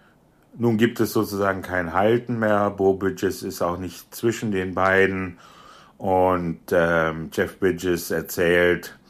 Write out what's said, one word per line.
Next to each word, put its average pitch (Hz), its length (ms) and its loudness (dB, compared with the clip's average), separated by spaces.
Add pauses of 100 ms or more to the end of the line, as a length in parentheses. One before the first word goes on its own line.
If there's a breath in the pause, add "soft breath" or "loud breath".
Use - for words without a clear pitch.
(580 soft breath)
nun 117 200 2
gibt 120 200 2
es 107 140 0
sozusagen 98 500 0
kein 90 300 -4
Halten 117 480 2
mehr. 104 300 2
Bo 98 240 2
Bridges 92 500 -2
ist 95 180 -8
auch 87 160 -2
nicht - 340 -12
zwischen 113 380 -2
den 95 240 -2
beiden. 95 640 2 (580 soft breath)
Und, 92 600 0 (140)
ähm, 80 600 0
Jeff - 280 -4
Bridges 87 500 0
erzählt 87 880 0 (120 loud breath)